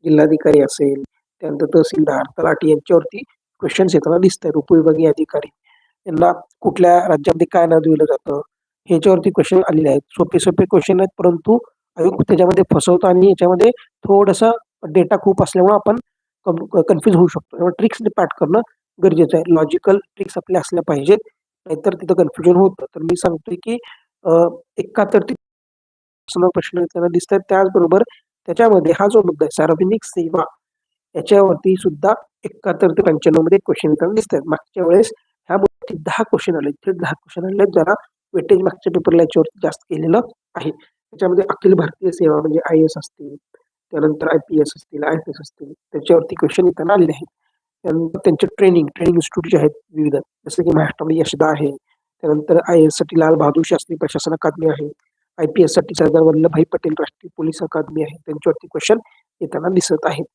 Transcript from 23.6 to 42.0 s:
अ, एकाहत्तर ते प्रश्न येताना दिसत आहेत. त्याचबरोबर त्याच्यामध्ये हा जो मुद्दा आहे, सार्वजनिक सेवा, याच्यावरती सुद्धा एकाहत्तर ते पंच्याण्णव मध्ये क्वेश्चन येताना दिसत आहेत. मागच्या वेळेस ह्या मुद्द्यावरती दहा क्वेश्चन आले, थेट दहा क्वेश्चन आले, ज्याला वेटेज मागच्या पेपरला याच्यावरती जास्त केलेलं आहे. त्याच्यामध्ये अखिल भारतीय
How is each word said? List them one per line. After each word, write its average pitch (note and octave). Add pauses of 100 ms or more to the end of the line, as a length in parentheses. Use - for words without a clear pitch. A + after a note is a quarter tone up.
अ, E3+ (300)
एकाहत्तर -
ते - (1000)
प्रश्न F3+
येताना F3
दिसत F3
आहेत. F#3+
त्याचबरोबर F#3+ (420)
त्याच्यामध्ये F3+
हा G3+
जो A3
मुद्दा D#3
आहे, D#3+
सार्वजनिक F3+
सेवा, E3 (720)
याच्यावरती F#3+
सुद्धा E3+ (300)
एकाहत्तर F3+
ते E3
पंच्याण्णव D#3+
मध्ये E3+
क्वेश्चन E3
येताना E3
दिसत A3
आहेत. C#3
मागच्या E3+
वेळेस F3+ (360)
ह्या F#3
मुद्द्यावरती F#3
दहा G3+
क्वेश्चन F3
आले, D3
थेट F#3
दहा F3
क्वेश्चन -
आले, G3
ज्याला F3 (400)
वेटेज F#3
मागच्या F#3
पेपरला E3+
याच्यावरती D#3+
जास्त -
केलेलं E3 (340)
आहे. D#3
त्याच्यामध्ये -
अखिल -
भारतीय F3